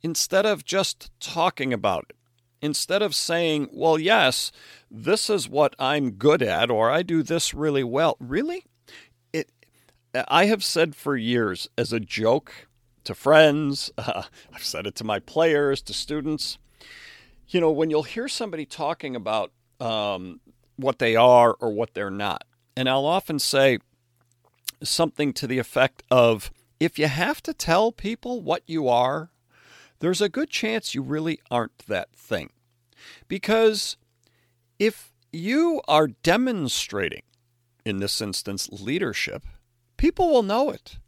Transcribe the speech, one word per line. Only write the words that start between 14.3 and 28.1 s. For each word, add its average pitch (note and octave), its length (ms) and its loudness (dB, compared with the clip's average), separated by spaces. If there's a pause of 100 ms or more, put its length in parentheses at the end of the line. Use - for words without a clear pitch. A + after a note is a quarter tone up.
I've - 120 -16
said F2+ 220 -6
it G2 80 -8
to A#2 100 -10
my G#2 140 -2
players, D3 640 0
to G#2+ 100 -12
students, D3+ 640 -6 (880)
you F3+ 140 0
know, D#3+ 100 4
when D#3+ 180 0
you'll D3+ 140 0
hear A#3+ 240 -8
somebody E3+ 380 -8
talking D3+ 500 -8
about, G#2+ 380 -4 (260)
um, G2+ 640 -4 (360)
what C3 220 -2
they A2+ 160 2
are A#2+ 440 8
or A#2 100 -2
what G#2+ 240 -4
they're G2+ 160 -6
not, G2 340 -6 (320)
and C3 140 -2
I'll C3+ 160 2
often E3+ 320 -2
say C3+ 400 4 (1040)
something D#3 520 -2
to - 120 -8
the B2+ 140 -2
effect - 500 0
of, A#2 400 4 (300)
"If E3 180 -2
you D3+ 80 2
have E3+ 380 -2
to D#4+ 100 -8
tell G3+ 380 2
people A#3 500 -8